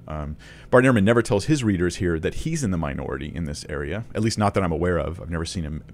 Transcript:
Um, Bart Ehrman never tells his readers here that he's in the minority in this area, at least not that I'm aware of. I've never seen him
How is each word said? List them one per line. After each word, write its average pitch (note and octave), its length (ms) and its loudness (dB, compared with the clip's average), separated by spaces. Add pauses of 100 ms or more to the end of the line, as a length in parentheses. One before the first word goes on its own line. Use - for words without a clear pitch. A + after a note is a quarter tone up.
Um, D2+ 300 -8 (340)
Bart B2+ 140 8
Ehrman A#2+ 200 6
never A#2 160 6
tells G#2+ 260 2
his C#3+ 180 2
readers F2+ 320 2
here E2+ 240 0
that E2+ 160 -2
he's D#3+ 260 -4
in G#2 80 0
the F2+ 80 0
minority C#2 560 -6
in E2 100 -4
this D2 240 -8
area, D2+ 360 -6 (100)
at G#2+ 80 -2
least A2 160 0
not G2+ 160 2
that G2 80 2
I'm E2+ 100 0
aware E2+ 260 2
of. D#2 220 -4
I've D#2 100 -10
never E2+ 160 -4
seen E2+ 180 -6
him D2 180 -8 (100)